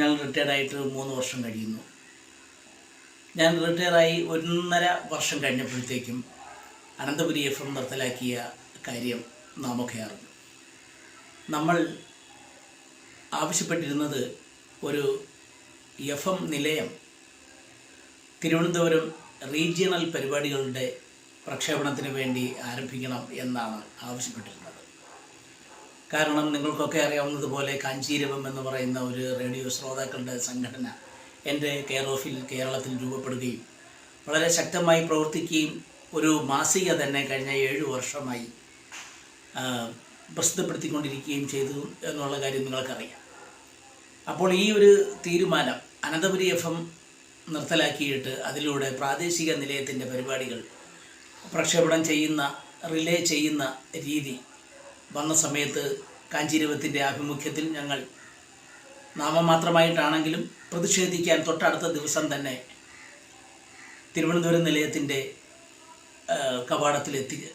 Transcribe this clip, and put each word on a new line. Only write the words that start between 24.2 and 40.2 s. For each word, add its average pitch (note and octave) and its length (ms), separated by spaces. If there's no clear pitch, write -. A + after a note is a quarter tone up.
കാരണം, D3+ 320
നിങ്ങൾക്കൊക്കെ D3 500
അറിയാവുന്നതുപോലെ C#3+ 680
കാഞ്ചീരവം C#3 640
എന്ന് C3+ 180
പറയുന്ന B2+ 340
ഒരു B2+ 240
റേഡിയോ B2+ 300
ശ്രോതാക്കളുടെ C3 720
സംഘടന B2 480
എൻ്റെ D3 240
കെയർ C3+ 240
ഓഫിൽ C3+ 240
കേരളത്തിൽ B2+ 420
രൂപപ്പെടുകയും B2+ 600
വളരെ D#3+ 320
ശക്തമായി E3 500
പ്രവർത്തിക്കുകയും D#3 640
ഒരു D#3 140
മാസിക E3 360
തന്നെ C#3 280
കഴിഞ്ഞ C3+ 200
ഏഴ് D3 160
വർഷമായി, B2+ 520
ആ, - 20